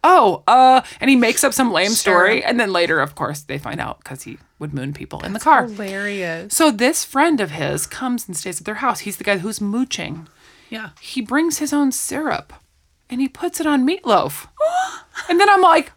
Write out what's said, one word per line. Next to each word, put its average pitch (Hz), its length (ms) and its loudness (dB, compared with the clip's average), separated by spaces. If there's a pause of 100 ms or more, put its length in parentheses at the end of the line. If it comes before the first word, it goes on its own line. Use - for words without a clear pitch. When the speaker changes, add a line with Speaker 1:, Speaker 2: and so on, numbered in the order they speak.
Speaker 1:
"Oh, 285 460 6
uh," 262 320 8 (200)
and 233 80 2
he 269 60 6
makes 233 300 2
up 262 100 2
some 247 180 0
lame 180 180 2
Speaker 2:
Sure. 226 60 -2
Speaker 1:
story. 196 480 2
And 240 140 -2
then 208 140 0
later, 170 280 0
of 143 140 -4
course, 147 280 -8
they 143 160 -10
find 139 220 -10
out - 220 -10
'cause - 220 -16
he - 140 -16 (200)
would 147 160 -12
moon 139 180 -8
people - 280 -14
in - 140 -8
the 220 40 -8
Speaker 2:
That's - 60 -10
Speaker 1:
car. 285 220 4
Speaker 2:
hilarious. 196 880 -8
Speaker 1:
So 311 200 4
this 247 320 0
friend 294 360 0
of 170 120 -4
his 151 340 -4
comes 247 400 -6
and 175 100 -10
stays 185 240 -8
at 165 40 -20
their 214 120 -8
house. 240 240 -4
He's - 180 -10
the - 60 -12
guy 202 140 0
who's 208 220 -8
mooching. 202 680 -6 (420)
Speaker 2:
Yeah. 220 220 -14 (100)
Speaker 1:
He - 200 -8
brings 294 380 0
his 294 140 -4
own 285 200 2
syrup - 600 -6 (560)
and 247 120 -6
he 269 80 0
puts 339 320 -8
it 311 80 -2
on 262 180 2
meatloaf. 214 600 0 (120)
Speaker 2:
<gasps> 719 720 -6
Speaker 1:
And 339 120 2
then 403 80 6
I'm 392 140 6
like 330 340 4